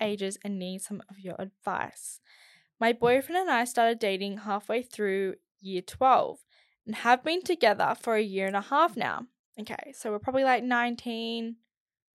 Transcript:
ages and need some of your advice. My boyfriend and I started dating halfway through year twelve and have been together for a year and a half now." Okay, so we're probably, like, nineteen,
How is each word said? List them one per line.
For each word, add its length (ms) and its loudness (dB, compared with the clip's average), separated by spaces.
ages 420 -2
and 140 -6
need 240 -6
some 280 -12
of 100 -20
your 200 -10
advice. 800 -8
My 140 4
boyfriend 480 2
and 100 0
I 140 2
started 340 2
dating 400 -2
halfway 420 -4
through 540 -2
year 200 -6
twelve 580 2
and 100 -6
have 280 4
been 180 0
together 580 2
for 160 0
a 60 2
year 260 -2
and 80 -2
a 60 0
half 360 2
now." 300 -4
Okay, 360 -12
so 180 -8
we're 80 -2
probably, 240 0
like, 200 4
nineteen, 920 -2